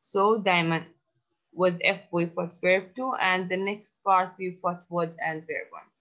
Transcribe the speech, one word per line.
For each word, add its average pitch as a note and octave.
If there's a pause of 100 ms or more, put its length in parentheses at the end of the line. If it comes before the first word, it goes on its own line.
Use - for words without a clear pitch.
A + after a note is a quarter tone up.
So G#3
diamond E3+ (640)
with F3
if F#3 (100)
we E3+
put E3+ (100)
verb F#3 (120)
two, B3+
and F#3
the F#3
next G3
part F#3
we F#3
put F3 (100)
would E3+ (120)
and D#3+
verb -
one. - (120)